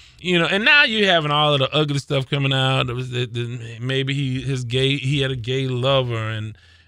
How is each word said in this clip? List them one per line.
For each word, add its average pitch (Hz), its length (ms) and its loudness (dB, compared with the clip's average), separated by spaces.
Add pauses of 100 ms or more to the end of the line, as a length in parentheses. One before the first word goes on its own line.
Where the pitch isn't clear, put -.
(200)
you 180 180 0
know, 170 80 4
and 190 180 2
now 294 200 6
you're 220 240 2
having 160 240 4
all 147 240 4
of 135 60 2
the 131 120 -2
ugly 147 240 0
stuff 135 320 -4
coming 139 240 0
out. 131 360 0
It 120 40 -4
was 127 160 -6
the, 123 160 -4
the, 117 560 -8
maybe 135 320 -2
he, 135 280 -2
his 127 220 -4
gay, 131 340 0
he 135 240 0
had 135 100 0
a 135 40 -4
gay 127 320 -2
lover 127 500 0 (120)
and, 107 260 -6 (320)